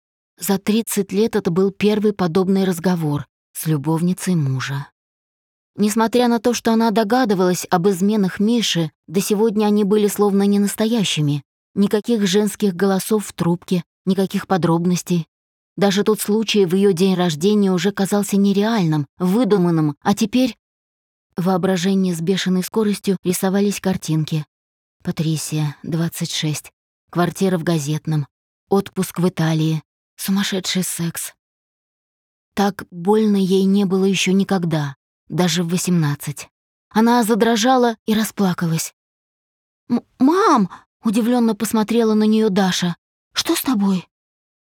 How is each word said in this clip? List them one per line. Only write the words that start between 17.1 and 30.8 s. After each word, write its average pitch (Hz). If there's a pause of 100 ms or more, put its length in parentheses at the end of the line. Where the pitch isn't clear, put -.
рождения 180
уже 185
казался 202
нереальным, 196 (120)
выдуманным, 180
а 202
теперь 240 (800)
в 175
воображении 190
с 165
бешеной 185
скоростью 208
рисовались 196
картинки. 156 (600)
Патрисия, 156
двадцать 165
шесть. - (380)
Квартира 180
в 160
Газетном. 151 (420)
Отпуск 196
в 180
Италии. 160 (340)
Сумасшедший 190